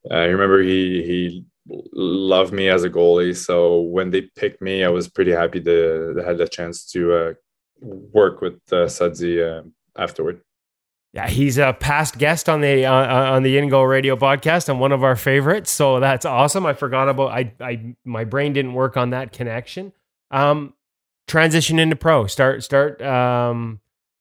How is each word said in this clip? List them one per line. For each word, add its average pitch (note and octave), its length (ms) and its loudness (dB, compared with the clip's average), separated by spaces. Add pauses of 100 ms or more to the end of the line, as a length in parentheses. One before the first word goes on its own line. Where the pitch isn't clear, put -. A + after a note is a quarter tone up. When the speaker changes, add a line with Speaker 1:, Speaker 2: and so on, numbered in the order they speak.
(100)
Speaker 1:
I E2 140 0
remember F#2+ 380 4
he, F#2 420 0
he F2 400 -4 (480)
loved F#2+ 600 0
me G2 160 -2
as F#2 140 4
a F2 80 -2
goalie. F2 460 2
So F2 460 2
when F2+ 280 -4
they F#2+ 120 0
picked - 400 -8
me, F#2+ 200 -4
I F#2 60 2
was F2 200 -2
pretty F2+ 240 0
happy E2+ 280 -2
to, E2 540 0
to F2 100 -6
have F2 140 -4
the E2+ 100 0
chance E2+ 440 -12
to, F2 200 0
uh, E2 220 0 (460)
work G2+ 600 0
with, F2 140 -6 (180)
uh, F2 140 2
Sudsy, E2+ 540 -2
uh, E2 220 -4 (340)
afterward. F2 440 -6 (720)
Speaker 2:
Yeah, - 160 -8
he's B2+ 300 0
a C3+ 140 2
past D3 460 -2
guest D3+ 300 0
on D#3 120 0
the, C#3 260 2
uh, C3 60 2
uh, C3 400 2
on C3 100 2
the C3 160 2
In C#3+ 100 0
Goal C3+ 160 4
Radio C3+ 300 2
podcast C#3+ 540 0
and C3+ 100 -2
one C3+ 140 2
of C3 100 0
our C3 140 4
favorites. C#3+ 560 0
So C3+ 260 2
that's C3+ 260 0
awesome. D3 400 2
I D#3 80 0
forgot C3+ 360 -2
about, C3+ 240 0
I, A#2+ 280 -4
I, A#2+ 440 -10
my A#2 180 -6
brain C#3 300 -4
didn't C3+ 220 -2
work B2+ 220 -2
on B2 140 0
that B2+ 220 -8
connection. B2 600 -10 (380)
Um, C#3+ 420 0 (540)
transition D#3+ 540 2
into D#3+ 160 2
pro. C#3+ 320 2
Start, C3 340 0
start, C#3+ 400 0
um, A#2+ 800 -2 (400)